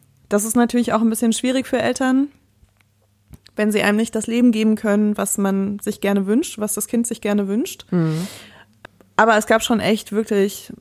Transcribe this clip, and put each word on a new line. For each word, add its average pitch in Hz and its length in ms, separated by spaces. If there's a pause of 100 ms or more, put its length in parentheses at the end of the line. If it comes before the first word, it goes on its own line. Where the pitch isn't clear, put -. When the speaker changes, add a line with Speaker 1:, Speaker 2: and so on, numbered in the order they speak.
(280)
Speaker 1:
das 208 160
ist 226 100
natürlich 240 380
auch 214 80
ein 226 100
bisschen 226 220
schwierig 254 340
für 254 160
Eltern, 262 460 (1300)
wenn 214 160
sie 208 100
einem 208 140
nicht 226 180
das 220 140
Leben 240 240
geben 214 240
können, 208 420
was 196 200
man 196 420
sich 214 200
gerne 196 260
wünscht, 226 320
was 214 160
das 214 120
Kind 233 220
sich 226 120
gerne 208 280
wünscht. 202 420
Speaker 2:
Mhm. 165 380 (840)
Speaker 1:
Aber 220 220
es 214 100
gab 226 160
schon 233 160
echt 208 340
wirklich 202 680